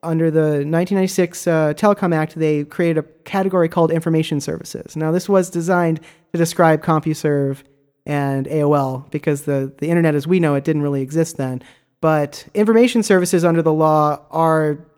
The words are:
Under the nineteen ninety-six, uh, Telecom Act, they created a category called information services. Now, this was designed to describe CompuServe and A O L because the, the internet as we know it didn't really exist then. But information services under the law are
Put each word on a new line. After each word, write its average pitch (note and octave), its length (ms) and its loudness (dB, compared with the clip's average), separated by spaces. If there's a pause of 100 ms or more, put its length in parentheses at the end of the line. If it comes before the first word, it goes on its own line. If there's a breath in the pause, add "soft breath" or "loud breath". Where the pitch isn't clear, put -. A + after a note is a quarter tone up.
Under D#3+ 260 0
the D3+ 340 0
nineteen E3+ 340 0
ninety-six, F#3 500 -2
uh, D#3 260 2
Telecom G3+ 400 0
Act, D#3 220 -2
they D3+ 280 0
created E3 360 -2
a D3+ 40 -4 (200)
category F#3+ 440 0
called E3 220 2
information D#3+ 500 0
services. - 560 -10
Now, D#3 160 -4
this F3+ 160 -2
was F#3 220 2
designed E3+ 500 0 (320 loud breath)
to F3 60 -6
describe E3 460 2
CompuServe D3 800 -2 (420)
and C#3 400 -4
A D3+ 160 -2
O D3 120 2
L C3+ 360 -2
because D3 340 -4
the, C#3 360 -4
the D3 100 -4
internet E3+ 240 2
as D3 140 -2
we F#3 120 2
know D3+ 140 2
it C#3 100 -2
didn't D3+ 200 -2
really C#3+ 180 -2
exist D#3+ 360 -4
then. B2+ 260 -6 (380 soft breath)
But D3+ 520 -2
information A3+ 480 4
services F3+ 420 2
under E3 200 2
the D#3+ 100 2
law D#3 560 2
are D#3+ 480 0 (200)